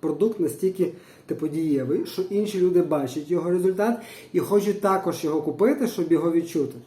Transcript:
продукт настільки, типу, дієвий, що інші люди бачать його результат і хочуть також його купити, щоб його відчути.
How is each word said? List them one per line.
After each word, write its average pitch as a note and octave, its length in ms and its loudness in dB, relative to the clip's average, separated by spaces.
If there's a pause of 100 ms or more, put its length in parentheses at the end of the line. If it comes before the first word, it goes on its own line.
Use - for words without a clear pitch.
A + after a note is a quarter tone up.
продукт E3 400 0
настільки, F3+ 520 0 (340)
типу, D#3 220 -4
дієвий, D3+ 580 0
що - 160 -6
інші G3+ 380 -2
люди F3+ 220 4
бачать D3 480 -2
його E3+ 200 0
результат F#3 500 2 (320)
і B2 60 2
хочуть G3+ 420 2
також F#3+ 440 0
його D3+ 180 0
купити, A3 440 2
щоб E3 260 0
його E3 200 2
відчути. D#3+ 420 0 (120)